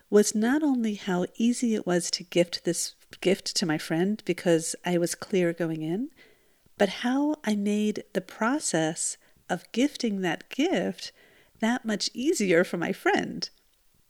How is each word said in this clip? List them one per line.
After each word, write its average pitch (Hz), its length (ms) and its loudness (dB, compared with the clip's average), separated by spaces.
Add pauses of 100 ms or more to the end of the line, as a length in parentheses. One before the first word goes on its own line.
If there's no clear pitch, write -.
was 208 260 4
not 247 280 2
only 240 320 2
how 180 320 -2 (100)
easy 233 380 2
it - 120 -4
was 175 240 0
to - 120 -6
gift - 420 0
this - 300 -2 (260)
gift - 340 0
to - 100 0
my 151 120 0
friend 185 480 0
because 170 500 0 (100)
I 180 120 2
was 170 180 0
clear 175 380 0
going 160 300 -4
in, 190 260 -2 (720)
but 202 100 4
how 277 540 -2
I 214 120 0
made 208 580 0
the 190 80 0
process 180 960 -2 (320)
of 175 240 -4
gifting 226 480 0
that 170 280 -4
gift 226 640 -2 (480)
that 240 240 0
much 208 300 -4
easier 214 500 4
for 190 140 -2
my 175 160 -2
friend. - 560 -2 (600)